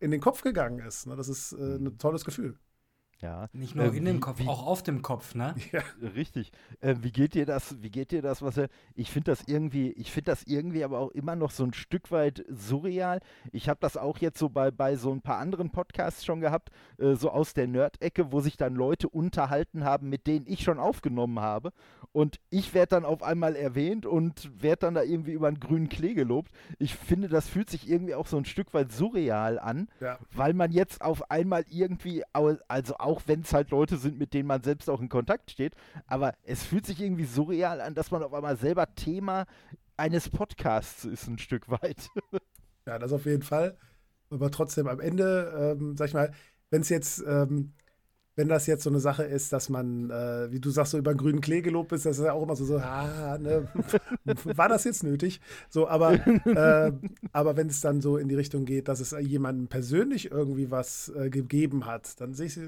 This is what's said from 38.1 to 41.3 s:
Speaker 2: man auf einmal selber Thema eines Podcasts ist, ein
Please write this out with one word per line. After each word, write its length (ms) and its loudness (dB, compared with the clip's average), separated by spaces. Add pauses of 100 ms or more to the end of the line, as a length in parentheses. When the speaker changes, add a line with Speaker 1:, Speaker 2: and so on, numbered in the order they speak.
Speaker 2:
man 120 -2
auf 120 -6
einmal 240 -2
selber 360 0
Thema 520 -4 (500)
eines 320 0
Podcasts 800 -2
ist, 220 -8
ein 100 -6